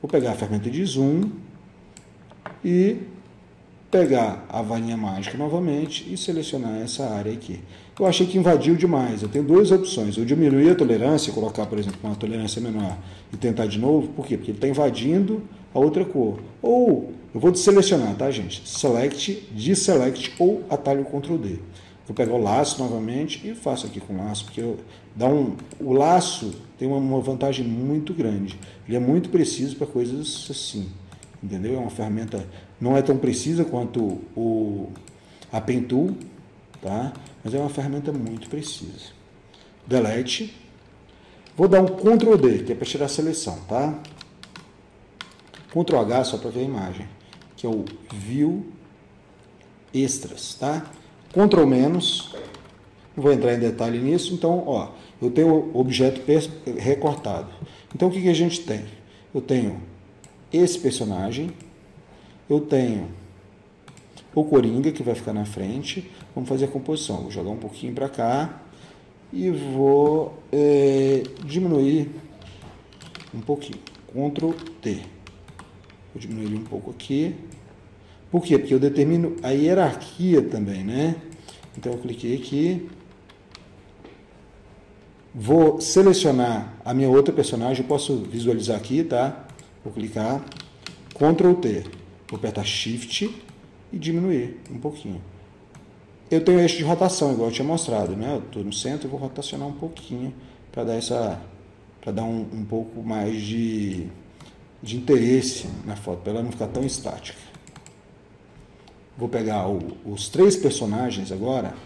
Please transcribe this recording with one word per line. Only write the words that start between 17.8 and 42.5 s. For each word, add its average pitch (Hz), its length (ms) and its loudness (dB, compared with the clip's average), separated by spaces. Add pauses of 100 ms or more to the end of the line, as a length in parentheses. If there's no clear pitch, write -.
tá, 127 160 -2
gente? 107 360 -8
Select, 135 840 -2
deselect 131 880 0
ou 185 280 4
atalho 139 380 0
Ctrl 143 320 -4
D. 95 220 -6 (520)
Vou 107 40 -8
pegar 117 180 0
o 120 100 2
laço 120 340 2
novamente 127 680 -4
e 226 80 -8
faço 131 320 -6
aqui 98 140 -10
com 101 120 -12
o 95 40 -6
laço, 101 260 -6
porque - 160 -12
eu, 113 180 -6 (380)
dá 120 140 2
um, 135 260 2 (240)
o 131 140 0
laço 147 600 2 (240)
tem 127 80 -6
uma, 139 120 0
uma 135 240 0
vantagem 131 440 -2
muito 135 480 -2
grande. 104 460 -4 (260)
Ele 113 120 -2
é - 20 2
muito 151 300 2
preciso 139 480 0
pra 107 100 -4
coisas 127 640 -4
assim, 101 400 -8 (500)
entendeu? 101 340 -4
É - 20 -4
uma 117 120 -4
ferramenta, 107 560 -6 (360)
não 127 160 4
é 139 40 6
tão 135 160 4
precisa 151 460 0
quanto 120 560 -2 (160)
o, 107 560 -2 (580)
a 110 120 -4
Pen 123 220 0
Tool, 156 340 0 (640)
tá? 117 320 -4 (280)
Mas 110 120 -6
é 135 40 -2
uma 143 120 -2
ferramenta 143 420 -4
muito 113 380 -8
precisa. - 640 -12 (720)
Delete. 123 680 -2 (1000)
Vou 180 140 6
dar 185 120 8
um 185 40 6
Ctrl 220 500 6
D, 127 280 4